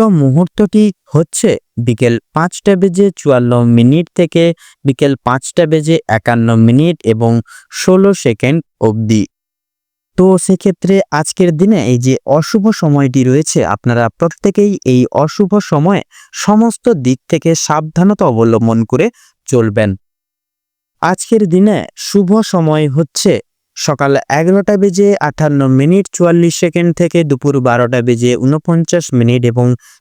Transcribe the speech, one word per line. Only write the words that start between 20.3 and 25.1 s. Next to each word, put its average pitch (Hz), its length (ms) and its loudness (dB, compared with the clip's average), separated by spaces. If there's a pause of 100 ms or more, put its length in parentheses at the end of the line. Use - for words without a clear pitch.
আজকের 214 480 -2
দিনে 190 280 2 (220)
শুভ 196 300 -2 (140)
সময় 156 460 0
হচ্ছে 156 420 -2 (460)
সকাল 139 340 -2 (180)
এগারোটা 185 480 0
বেজে 202 320 2 (120)